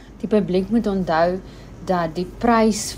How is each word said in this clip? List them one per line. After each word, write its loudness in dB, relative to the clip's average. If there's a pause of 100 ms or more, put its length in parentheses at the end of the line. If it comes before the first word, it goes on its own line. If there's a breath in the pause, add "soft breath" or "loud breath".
(200 loud breath)
Die -6
publiek 2
moet 2
onthou 0 (440 loud breath)
dat 0
die -4 (120)
prys 2